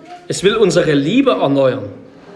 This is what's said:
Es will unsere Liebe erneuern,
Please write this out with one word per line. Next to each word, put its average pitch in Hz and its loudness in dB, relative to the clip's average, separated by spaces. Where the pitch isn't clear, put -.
Es - -8
will 202 2
unsere 165 2
Liebe 214 2
erneuern, 135 0